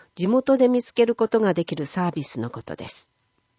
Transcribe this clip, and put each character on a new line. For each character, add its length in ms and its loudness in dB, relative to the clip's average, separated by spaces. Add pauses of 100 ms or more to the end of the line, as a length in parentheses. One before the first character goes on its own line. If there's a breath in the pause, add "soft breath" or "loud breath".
(160 loud breath)
地 120 -4
元 300 2
で 100 6
見 160 2
つ 100 -14
け 120 4
る 100 2
こ 120 0
と 120 2
が 140 4
で 120 -2
き 100 -6
る 100 -4
サ 240 -2
ー 20 -4
ビ 120 -4
ス 160 -8
の 100 -4
こ 120 -14
と 140 -12
で 120 -14
す。 220 -16 (500)